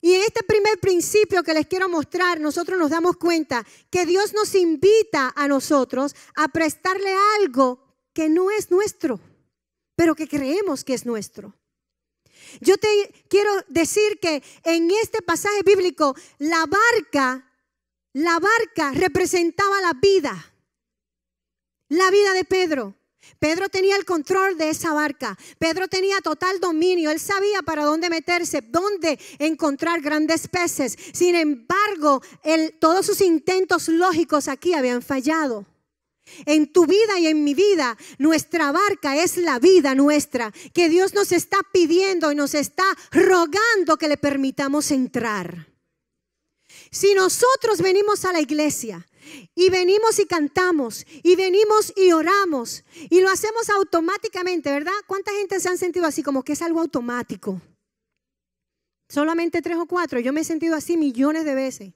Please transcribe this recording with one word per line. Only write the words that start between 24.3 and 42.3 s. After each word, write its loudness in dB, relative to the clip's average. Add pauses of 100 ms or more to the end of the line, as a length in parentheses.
de -2
esa -4
barca. -4 (220)
Pedro -2
tenía -2
total -4
dominio. 0
Él -4
sabía -2
para -4
dónde 0
meterse, -2
dónde -2 (180)
encontrar -2
grandes -2
peces. -4 (160)
Sin 2
embargo, 0 (220)
él, 0
todos 2
sus 0
intentos 0
lógicos 0
aquí -2
habían 0
fallado. -2 (800)
En 2
tu 6
vida 2
y 2
en 2
mi 0
vida, 2 (220)
nuestra 0
barca 0
es 0
la 0
vida 6
nuestra, 0 (200)
que 2
Dios 2
nos 0
está -2 (140)
pidiendo 2